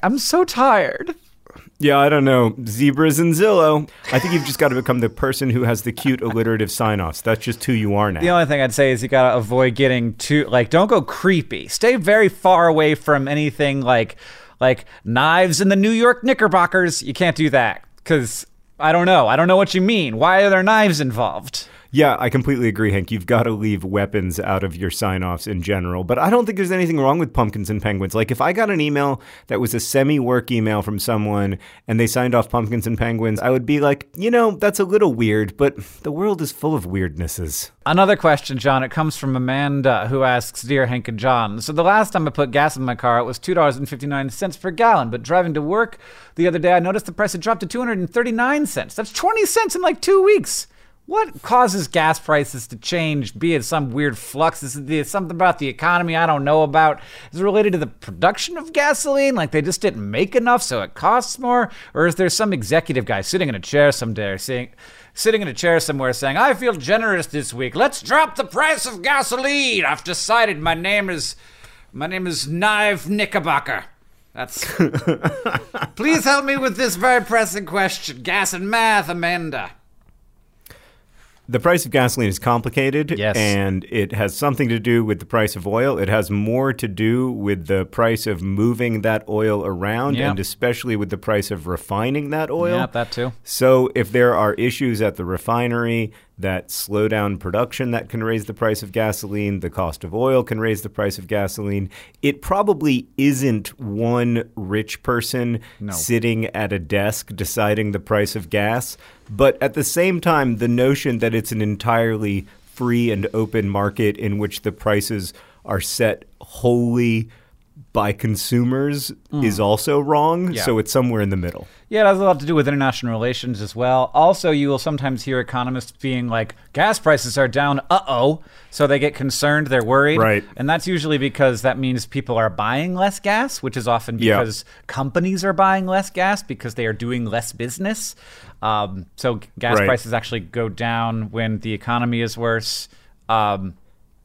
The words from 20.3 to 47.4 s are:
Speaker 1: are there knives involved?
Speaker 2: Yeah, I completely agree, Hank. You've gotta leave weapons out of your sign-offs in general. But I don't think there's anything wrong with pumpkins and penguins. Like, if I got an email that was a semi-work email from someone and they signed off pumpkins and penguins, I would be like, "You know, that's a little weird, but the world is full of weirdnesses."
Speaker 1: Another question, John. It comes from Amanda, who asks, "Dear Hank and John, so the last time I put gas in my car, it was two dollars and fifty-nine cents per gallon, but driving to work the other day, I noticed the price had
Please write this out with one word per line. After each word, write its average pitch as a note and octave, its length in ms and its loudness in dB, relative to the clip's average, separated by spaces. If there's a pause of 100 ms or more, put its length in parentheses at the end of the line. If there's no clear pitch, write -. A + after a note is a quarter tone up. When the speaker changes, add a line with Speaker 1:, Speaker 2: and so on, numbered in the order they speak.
Speaker 1:
are G3+ 80 6
there F#3+ 140 4
knives G#3 360 4
involved? A#2+ 680 -4 (220)
Speaker 2:
Yeah, C#3 280 4
I B2 100 -2
completely B2 400 0
agree, G#2 240 0
Hank. G2 180 -2
You've G#2 140 -4
gotta A#2 260 2
leave G#2 320 -2
weapons G2 560 -2
out F#2+ 240 -2
of F2 140 -6
your F2+ 140 -4
sign-offs F#2 560 -4
in F#2+ 160 -4
general. F2+ 420 -2
But B2 140 0
I D#3+ 100 2
don't A#3+ 160 4
think G3+ 120 -4
there's F#3 140 -2
anything E3+ 300 0
wrong C#3 180 2
with D#3 140 -2
pumpkins G#2+ 380 -2
and G#2 100 -2
penguins. G2 340 -2
Like, A2 160 0
if B2 120 -2
I D#3+ 100 2
got G#3+ 160 0
an G3 100 0
email C#3+ 440 0 (240)
that A2 120 -2
was A#2 140 0
a A#2 80 -2
semi-work C3+ 720 2
email G#2+ 320 0
from G#2 160 -4
someone G#2 580 0 (300)
and A2 120 0
they A#2 80 4
signed B2 280 0
off A#2 160 2
pumpkins A2+ 360 -2
and A2+ 120 -2
penguins, A2+ 420 -2
I A2+ 80 0
would B2+ 160 2
be C#3+ 160 2
like, C#3+ 340 0
"You G3+ 160 -2
know, A#3 200 4
that's G3+ 280 0
a G3+ 60 2
little F#3 300 4
weird, G#2+ 420 0
but C#3 220 2 (240)
the D3+ 100 -6
world F3+ 300 -2
is C#3 100 -4
full D#3 220 -2
of G#2 100 -2
weirdnesses." F2 840 -4 (160)
Speaker 1:
Another F#3 300 4
question, C#3 420 0
John. C3 240 2
It C3 80 -6
comes D#3 260 -2
from C3+ 180 -4
Amanda, C3 760 0
who C3 160 0
asks, B2 360 0
"Dear C3+ 240 0
Hank B2 240 -4
and A2 100 -6
John, A#2 440 0
so D3 100 -8
the D#3 100 0
last G3+ 300 4
time D#3+ 160 -2
I - 40 -2
put C#3+ 180 -2
gas C#3+ 260 2
in C3 60 -6
my B2 140 -2
car, A#2+ 220 2
it A#2+ 60 2
was B2 140 -6
two F#3 160 -4
dollars D3 240 2
and C#3 100 -8
fifty-nine C#3 400 -6
cents - 300 -8
per F#3+ 120 -6
gallon, F#3+ 380 2
but A#2 140 -6
driving E3 320 0
to D3+ 80 -2
work A3 340 -2 (380)
the E3+ 120 0
other F3 120 0
day, F3 160 4
I F3 60 6
noticed F#3+ 260 -2
the F3+ 60 -10
price G#3 200 -2
had F3+ 80 -8